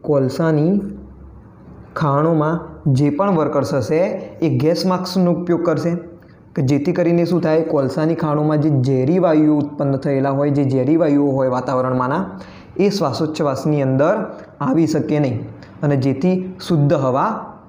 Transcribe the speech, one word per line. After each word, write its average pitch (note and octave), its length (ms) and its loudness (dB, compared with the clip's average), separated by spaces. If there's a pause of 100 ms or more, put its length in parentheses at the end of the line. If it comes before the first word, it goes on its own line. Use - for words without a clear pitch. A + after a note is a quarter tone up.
કોલસાની D3+ 800 2 (1160)
ખાણોમાં D#3 640 0 (260)
જે C#3+ 240 2
પણ F#3 260 0
વર્કર્સ D3 380 0
હશે D3 260 0 (420)
એ E3 60 2 (100)
ગેસ D#3+ 280 0
માસ્કનો F3+ 460 0
ઉપયોગ E3+ 320 -2
કરશે E3+ 300 0 (600)
કે D#3 80 -2
જેથી C#3+ 300 0
કરીને E3+ 320 2
શું E3 160 0
થાય, D#3+ 220 2
કોલસાની D#3 520 0
ખાણોમાં D3+ 460 0
જે D3+ 100 2 (120)
ઝેરી C3+ 360 2
વાયુઓ D#3 400 4
ઉત્પન્ન C#3+ 380 -2
થયેલા C#3 340 0
હોય, C#3+ 200 0
જે C#3+ 140 2
ઝેરી C3 320 2
વાયુઓ C#3+ 340 4
હોય C3+ 180 0
વાતાવરણમાંના, B2+ 760 0 (520)
એ G3 140 2
શ્વાસોચ્છ્વાસની D3+ 920 0
અંદર C3 320 2 (460)
આવી E3 260 2
શકે D3+ 340 0
નહીં B2+ 160 0 (460)
અને C#3+ 140 2
જેથી C#3 400 0 (320)
શુદ્ધ D3 240 2
હવા C#3 380 0 (380)